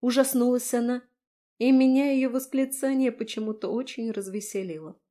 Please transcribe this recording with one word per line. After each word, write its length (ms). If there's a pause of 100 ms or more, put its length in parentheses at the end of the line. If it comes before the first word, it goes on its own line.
ужаснулась 720
она. 280 (560)
И 140
меня 400
её 180
восклицание 800
почему-то 560
очень 440
развеселило. 880 (120)